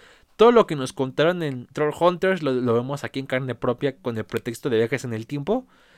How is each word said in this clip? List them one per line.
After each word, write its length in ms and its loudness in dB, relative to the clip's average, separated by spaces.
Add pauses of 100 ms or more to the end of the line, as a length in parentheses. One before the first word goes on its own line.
(360)
todo 160 8
lo 160 6
que 80 -6
nos 180 -6
contaron 500 0
en 240 -6
Trollhunters, 760 0
lo, 100 0
lo 200 2
vemos 300 -2
aquí 160 -8
en 60 -6
carne 300 -4
propia 420 -2
con 200 -6
el 80 -4
pretexto 440 -6
de 80 2
viajes 280 0
en 80 -8
el 140 -8
tiempo, 400 -4 (300)